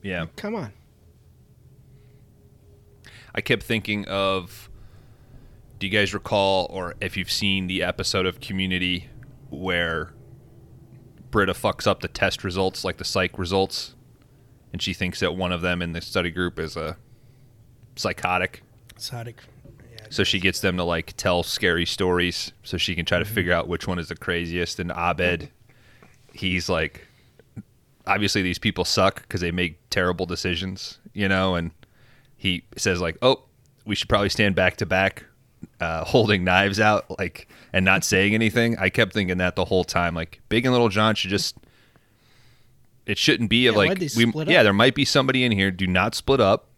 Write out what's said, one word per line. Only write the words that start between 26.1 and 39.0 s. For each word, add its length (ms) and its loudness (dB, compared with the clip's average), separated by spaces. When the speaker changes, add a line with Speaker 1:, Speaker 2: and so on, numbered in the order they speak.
Speaker 1:
he's 360 -2
like, 380 -4
obviously 360 2
these 160 -2
people 260 -2
suck 440 0
'cause 140 -4
they 100 -2
make 260 -2
terrible 360 0
decisions, 720 -6
you 160 -2
know, 260 2
and 160 -2
he 220 -2
says, 240 0
like, 200 -2
"Oh, 220 4
we 120 -4
should 120 -6
probably 200 2
stand 260 2
back 220 4
to 100 -4
back, 380 0
uh, 240 -4
holding 400 4
knives 340 4
out, 400 2
like, 300 -8
and 120 2
not 200 4
saying 300 4
anything." 440 2
I 120 2
kept 220 2